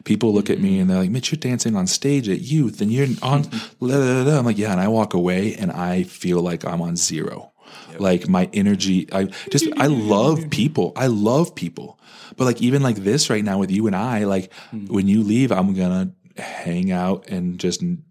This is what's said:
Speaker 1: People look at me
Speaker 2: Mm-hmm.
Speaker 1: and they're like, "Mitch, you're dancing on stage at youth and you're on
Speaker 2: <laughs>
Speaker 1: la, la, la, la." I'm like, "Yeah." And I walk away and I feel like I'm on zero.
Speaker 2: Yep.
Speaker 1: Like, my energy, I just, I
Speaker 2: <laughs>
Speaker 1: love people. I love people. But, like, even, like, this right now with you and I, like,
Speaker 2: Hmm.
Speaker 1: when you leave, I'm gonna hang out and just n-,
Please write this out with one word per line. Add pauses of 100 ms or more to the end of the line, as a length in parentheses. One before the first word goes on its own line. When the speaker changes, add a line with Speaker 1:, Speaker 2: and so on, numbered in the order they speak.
Speaker 1:
People
look
at
me
Speaker 2:
Mm-hmm.
Speaker 1:
and
they're
like,
"Mitch,
you're
dancing
on
stage
at
youth
and
you're (160)
on (140)
Speaker 2:
<laughs>
Speaker 1:
la,
la,
la,
la."
I'm
like,
"Yeah."
And
I
walk
away
and
I
feel
like
I'm
on
zero. (420)
Speaker 2:
Yep.
Speaker 1:
Like,
my
energy,
I (240)
just, (100)
I
Speaker 2:
<laughs>
Speaker 1:
love
people.
I
love
people. (380)
But,
like,
even,
like,
this
right
now
with
you
and
I,
like, (180)
Speaker 2:
Hmm.
Speaker 1:
when
you
leave,
I'm
gonna (240)
hang
out
and
just
n-,